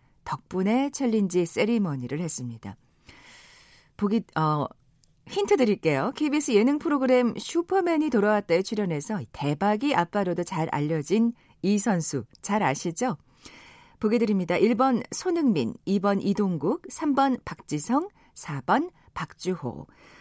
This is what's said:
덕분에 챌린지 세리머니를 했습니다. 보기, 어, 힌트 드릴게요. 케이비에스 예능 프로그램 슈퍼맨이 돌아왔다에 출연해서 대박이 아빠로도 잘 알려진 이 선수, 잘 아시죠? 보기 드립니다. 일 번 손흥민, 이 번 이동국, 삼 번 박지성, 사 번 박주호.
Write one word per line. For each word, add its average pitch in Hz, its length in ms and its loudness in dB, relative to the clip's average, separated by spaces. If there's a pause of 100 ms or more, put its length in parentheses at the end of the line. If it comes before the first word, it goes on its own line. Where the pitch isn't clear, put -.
(240)
덕분에 214 680 -2
챌린지 202 560 0
세리머니를 160 720 -2
했습니다. 123 560 -8 (1200)
보기, 208 280 0 (100)
어, 151 320 0 (600)
힌트 403 320 0
드릴게요. 175 580 2
케이비에스 294 360 0
예능 254 280 4
프로그램 254 580 2
슈퍼맨이 339 720 0
돌아왔다에 208 520 2
출연해서 190 580 -4 (100)
대박이 208 640 0
아빠로도 175 480 0
잘 165 300 -2
알려진 165 600 0 (280)
이 202 160 2
선수, 165 460 -2 (180)
잘 202 220 0
아시죠? 165 520 -2 (840)
보기 220 180 2
드립니다. 190 380 2
일 226 180 4
번 247 380 2
손흥민, 262 640 0 (100)
이 196 160 0
번 202 200 0
이동국, 196 720 0
삼 294 240 -2
번 269 300 2
박지성, 233 640 -4 (260)
사 - 260 -8
번 285 300 0 (240)
박주호. - 720 -8 (340)